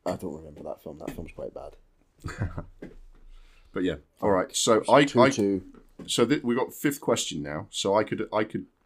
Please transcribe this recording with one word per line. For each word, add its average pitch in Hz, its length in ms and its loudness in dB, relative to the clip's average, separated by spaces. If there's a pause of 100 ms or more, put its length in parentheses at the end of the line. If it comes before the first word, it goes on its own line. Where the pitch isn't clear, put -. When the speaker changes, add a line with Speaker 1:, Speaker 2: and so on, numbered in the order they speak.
Speaker 1:
I 90 100 -2
don't 90 200 -8
remember 78 280 -16
that 78 200 -10
film. 76 160 -14
That - 120 -10
film's 82 220 -10
quite 65 200 -10
bad. 71 220 -14 (480)
Speaker 2:
<laughs> - 420 -6 (1080)
But 95 100 -2
yeah, 85 120 0 (260)
all 101 100 2
right. 92 240 2
So 110 260 4
Speaker 1:
So 107 120 0
Speaker 2:
I, 123 60 10
I, 143 60 8
Speaker 1:
two 131 240 6
two. 98 340 0 (440)
Speaker 2:
so - 180 4
th-, 147 160 2
we 120 140 0
got 123 180 -2
fifth - 260 -2
question 90 440 -2
now. 76 260 -8
So 98 260 0
I 107 80 4
could, 104 300 -6
I 107 100 2
could, 107 220 -8 (200)